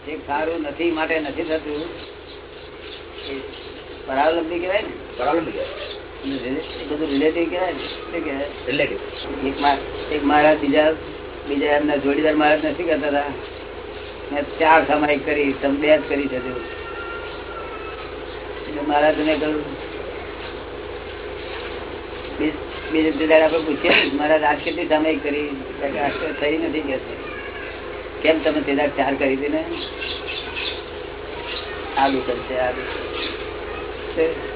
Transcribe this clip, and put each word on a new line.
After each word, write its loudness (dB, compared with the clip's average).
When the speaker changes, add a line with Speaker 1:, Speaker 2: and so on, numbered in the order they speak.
Speaker 1:
જે -6
સારું 0
નથી 0
માટે 2
નથી -4
થતું, -2
એ -6
પરાવલંબી 2
કહેવાય 2
ને? -6
Speaker 2:
પરાવલંબી 2
કહેવાય. -4
Speaker 1:
અને -8
રિલે-, -2
એ -8
બધું -2
રિલેટિવ 4
કહેવાય 0
ને? -6
શું -6
કહેવાય? -4
Speaker 2:
રિલેટિવ. 2
Speaker 1:
એક -2
મા-, 2
એક 0
મહારાજ 8
બીજા, 6
બીજા 2
એમના 4
જોડીદાર 4
મહારાજ 6
ને 2
શું -2
કહેતા 2
હતા? 2
મેં 0
ચાર 8
સામાયિક 4
કરી, 2
તમે 2
બે 6
જ 4
કરી 2
છે. -2
એટલે -4
મહારાજને 6
કહ્યું, 0
બી-, 2
બીજે 4
દાડે 10
આપણે 4
પૂછીએ 2
ને, 6
"મહારાજ, 4
આજ 4
કેટલી -2
સામાયિક 4
કરી?" 0
કે, -2
"આજ 0
તો -4
થઈ 2
નથી," 0
કે -2
છે. -8
કેમ 2
તમે 0
તે -2
દાડે -2
ચાર 0
કરી 0
હતી -4
ને? -4
આ 4
દુકાન 0
છે, -4
આ 2
દુકાન -6
છે. 0